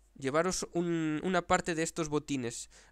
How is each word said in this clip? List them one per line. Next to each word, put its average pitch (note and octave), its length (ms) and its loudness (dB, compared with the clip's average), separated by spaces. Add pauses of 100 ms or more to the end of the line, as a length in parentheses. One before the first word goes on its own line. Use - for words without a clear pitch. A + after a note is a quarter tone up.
(200)
Llevaros D#3 540 0
un, E3 500 0
una F3+ 200 2
parte F#3 320 2
de D#3+ 80 0
estos D#3+ 260 -2
botines. C#3 640 -2 (200)